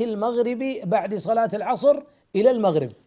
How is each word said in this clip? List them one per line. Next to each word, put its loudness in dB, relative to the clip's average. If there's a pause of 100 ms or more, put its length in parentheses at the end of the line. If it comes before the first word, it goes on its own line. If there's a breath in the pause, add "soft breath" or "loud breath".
المغرب، -2
بعد -2
صلاة 0
العصر 0 (360 soft breath)
إلى 6
المغرب. 0 (160)